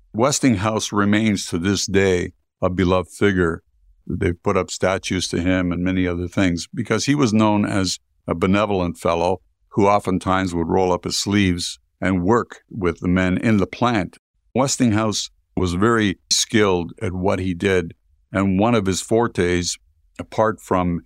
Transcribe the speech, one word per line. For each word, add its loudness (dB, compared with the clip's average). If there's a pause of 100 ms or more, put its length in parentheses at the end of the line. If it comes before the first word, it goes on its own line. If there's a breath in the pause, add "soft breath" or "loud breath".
(120)
Westinghouse 0
remains 0
to -4
this -2
day 2 (280)
a 0
beloved 0
figure. 0 (440)
They've -2
put 0
up 0
statues -2
to -4
him 0
and -4
many 0
other -4
things -2
because -2
he 0
was 2
known 2
as -4 (260)
a -2
benevolent 0
fellow 0 (280)
who 2
oftentimes 0
would -2
roll 2
up -2
his -4
sleeves 0 (220)
and 0
work -2
with -4
the -4
men 2
in 2
the 2
plant. -2 (380)
Westinghouse 0 (260)
was 0
very 2 (120)
skilled 2
at -4
what 0
he -4
did, 0 (380)
and 2
one 4
of 2
his 0
fortes, 0 (400)
apart -2
from -2